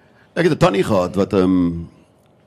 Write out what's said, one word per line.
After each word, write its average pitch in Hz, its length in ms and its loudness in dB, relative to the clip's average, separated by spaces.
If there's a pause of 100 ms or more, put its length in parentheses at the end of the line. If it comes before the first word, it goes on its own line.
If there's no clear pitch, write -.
(340)
Ek 170 100 -2
het 165 100 2
'n - 40 -2
tannie 185 260 2
gehad 90 320 -2
wat, 95 180 -2
ehm, 92 360 2 (760)